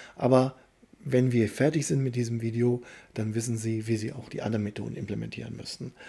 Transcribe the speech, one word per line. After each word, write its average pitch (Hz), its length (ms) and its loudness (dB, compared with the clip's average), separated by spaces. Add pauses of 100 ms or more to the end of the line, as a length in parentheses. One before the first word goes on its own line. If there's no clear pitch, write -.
(160)
aber 131 380 6 (500)
wenn 127 280 4
wir 117 160 4
fertig 147 380 2
sind 139 160 0
mit 127 120 -2
diesem 117 280 -2
Video, 120 400 0 (320)
dann 110 200 -4
wissen 117 220 -2
Sie, 110 300 -4
wie 113 100 0
Sie 110 160 -6
auch - 160 -14
die - 140 -8
anderen 107 220 0
Methoden 110 320 -6
implementieren 110 600 -8
müssen. - 360 -12 (160)